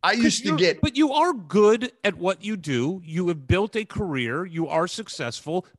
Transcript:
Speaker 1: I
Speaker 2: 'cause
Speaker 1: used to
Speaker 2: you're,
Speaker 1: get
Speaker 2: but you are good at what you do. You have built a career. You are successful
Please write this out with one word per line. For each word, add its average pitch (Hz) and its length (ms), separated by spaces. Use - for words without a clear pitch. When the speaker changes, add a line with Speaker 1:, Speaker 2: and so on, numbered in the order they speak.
Speaker 1:
I 190 140
Speaker 2:
'cause 233 80
Speaker 1:
used 226 180
to 277 60
Speaker 2:
you're, 311 100
Speaker 1:
get 175 240
Speaker 2:
but 269 140
you 285 160
are 320 200
good 214 600
at 202 140
what 180 260
you 214 120
do. 151 480
You 165 240
have 151 180
built 196 300
a 220 80
career. 147 600
You 165 240
are 160 200
successful 160 760